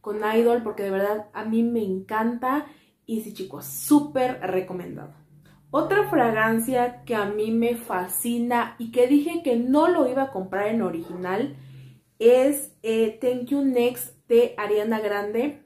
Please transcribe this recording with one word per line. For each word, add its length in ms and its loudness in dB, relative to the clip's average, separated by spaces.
con 240 -6
Idol, 380 4
porque 200 -6
de 80 -4
verdad 440 -2
a 100 -8
mí 180 0
me 220 0
encanta. 800 -2
Y 160 -4
sí, 140 -14
chicos, 320 -12
súper 760 0
recomendado. 720 -6
Otra 380 0
fragancia 960 0
que 100 -4
a 120 -2
mí 240 -2
me 260 0
fascina 1000 -4
y 120 -10
que 160 4
dije 360 2
que 140 0
no 320 4
lo 200 2
iba 140 0
a 80 -4
comprar 380 -4
en 120 0
original 760 -4
es, 640 4
eh, 380 0
Thank 280 -2
You 140 0
Next 680 0
de 280 6
Ariana 440 0
Grande. 640 -4